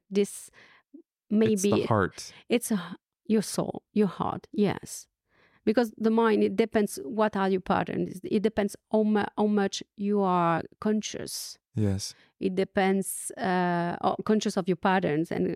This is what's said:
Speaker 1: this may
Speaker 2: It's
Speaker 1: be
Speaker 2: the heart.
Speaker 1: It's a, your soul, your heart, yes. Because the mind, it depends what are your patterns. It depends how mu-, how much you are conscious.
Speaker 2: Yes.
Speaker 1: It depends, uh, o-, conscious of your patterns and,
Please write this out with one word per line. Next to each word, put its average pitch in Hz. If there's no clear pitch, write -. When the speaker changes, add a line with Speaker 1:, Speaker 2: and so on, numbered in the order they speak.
Speaker 1:
this -
may 220
Speaker 2:
It's 196
Speaker 1:
be 202
Speaker 2:
the 214
heart. -
Speaker 1:
It's 233
a, 180
your 214
soul, -
your 208
heart, -
yes. -
Because 220
the 220
mind, 220
it 208
depends 220
what 214
are 196
your 190
patterns. 180
It -
depends 208
how 214
mu-, 214
how 208
much 208
you 202
are 175
conscious. -
Speaker 2:
Yes. 98
Speaker 1:
It 190
depends, 190
uh, 180
o-, -
conscious 214
of 185
your 185
patterns 180
and, 180